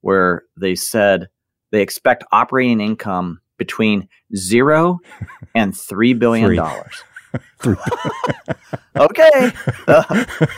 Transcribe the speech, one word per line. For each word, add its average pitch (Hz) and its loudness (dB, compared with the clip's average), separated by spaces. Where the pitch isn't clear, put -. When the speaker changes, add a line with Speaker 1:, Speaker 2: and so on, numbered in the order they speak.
Speaker 1:
where 92 0
they 92 -2
said 95 0
they 104 2
expect - -2
operating 120 2
income 92 -6
between 104 -2
zero 147 2
Speaker 2:
<laughs> - -14
Speaker 1:
and 101 -2
three 113 0
billion 113 2
dollars. 78 -8
Speaker 2:
Three. 107 0
<laughs> - -12
Speaker 1:
Okay. 254 4
Uh, 170 2